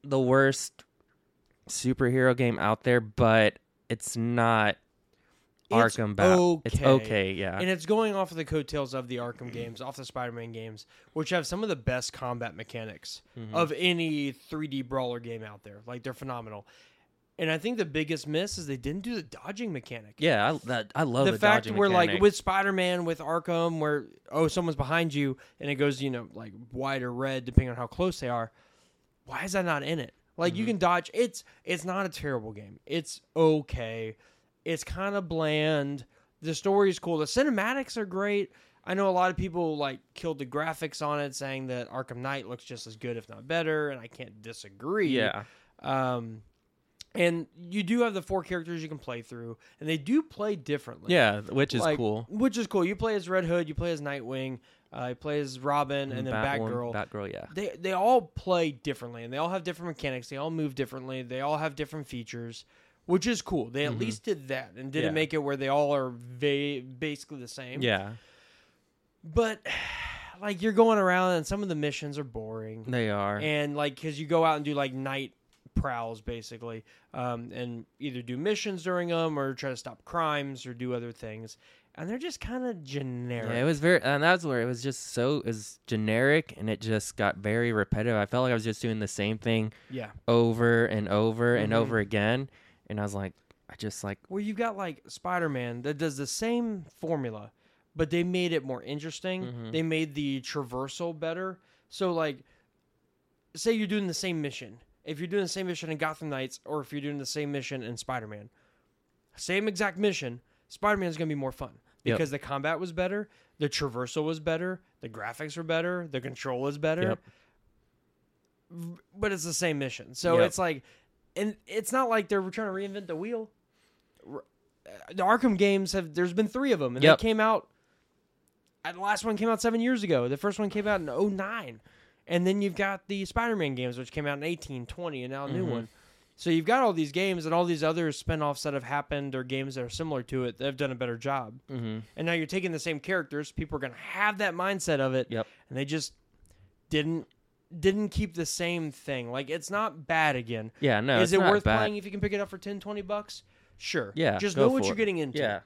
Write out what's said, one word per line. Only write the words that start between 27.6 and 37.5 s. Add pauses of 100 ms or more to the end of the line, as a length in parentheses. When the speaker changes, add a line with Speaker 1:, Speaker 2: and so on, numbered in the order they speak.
Speaker 2:
on
how
close
they
are. (720)
Why
is
that
not
in
it? (240)
Like,
you
Speaker 1:
Mm-hmm.
Speaker 2:
can
dodge.
It's, (200)
it's
not
a
terrible
game.
It's (140)
okay. (460)
It's
kinda
bland. (380)
The
story
is
cool.
The
cinematics